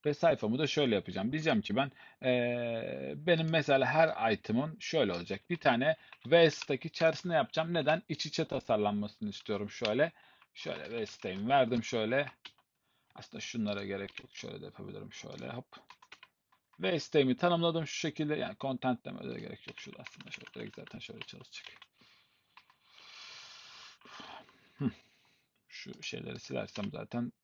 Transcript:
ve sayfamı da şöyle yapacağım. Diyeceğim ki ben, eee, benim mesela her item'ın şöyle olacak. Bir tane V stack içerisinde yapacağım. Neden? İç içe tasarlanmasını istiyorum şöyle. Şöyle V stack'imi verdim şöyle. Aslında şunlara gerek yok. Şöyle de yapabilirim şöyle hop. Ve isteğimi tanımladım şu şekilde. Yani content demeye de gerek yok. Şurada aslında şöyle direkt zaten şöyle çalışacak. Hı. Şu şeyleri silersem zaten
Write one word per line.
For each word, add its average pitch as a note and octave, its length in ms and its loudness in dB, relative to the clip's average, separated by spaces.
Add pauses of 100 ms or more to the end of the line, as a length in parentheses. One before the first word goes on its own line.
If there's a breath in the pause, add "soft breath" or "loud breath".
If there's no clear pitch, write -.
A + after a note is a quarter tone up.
ve D3+ 80 2
sayfamı C3+ 460 4
da D3+ 80 2
şöyle C3 280 4
yapacağım. F#2+ 360 -2
Diyeceğim D3+ 300 2
ki - 140 -2
ben, C3+ 160 2 (300 loud breath)
eee, A#2+ 960 0
benim D#3+ 320 2
mesela C#3+ 360 4
her C#3 460 4
item'ın C3 480 0
şöyle A#2+ 340 2
olacak. F2 360 -4
Bir F3 80 0
tane C#3 380 4 (300 loud breath)
V D#3+ 260 8
stack - 340 -4
içerisinde E3 480 2
yapacağım. D#3+ 400 2
Neden? D#3+ 360 4
İç - 160 -4
içe D#3 200 0
tasarlanmasını G#2 840 0
istiyorum G#2 400 -4
şöyle. A#2+ 420 2 (420 soft breath)
Şöyle - 380 -8
V A2+ 140 -4
stack'imi G2+ 440 -4
verdim B2 340 4
şöyle. A#2+ 420 0 (920)
Aslında - 260 -14
şunlara G#2 440 -2
gerek G2 340 -6
yok. - 140 -18
Şöyle - 280 -10
de F2+ 40 -12
yapabilirim G2+ 480 -12
şöyle - 360 -12
hop. B2 160 -8 (1120)
Ve F#2+ 160 2
isteğimi C3+ 420 2
tanımladım E3+ 500 2
şu - 80 -8
şekilde. D3+ 400 -2
Yani - 240 -4
content C3 460 -2
demeye - 300 -8
de - 40 -8
gerek - 280 -12
yok. - 120 -16
Şurada - 220 -16
aslında - 300 -18
şöyle - 220 -16
direkt B1 220 -10
zaten - 240 -14
şöyle A2+ 200 -14
çalışacak. - 480 -16 (3000 loud breath)
Hı. C#3 140 2 (760 soft breath)
Şu - 360 -14
şeyleri - 360 -8
silersem A2 520 -6
zaten A#2+ 400 -6 (120)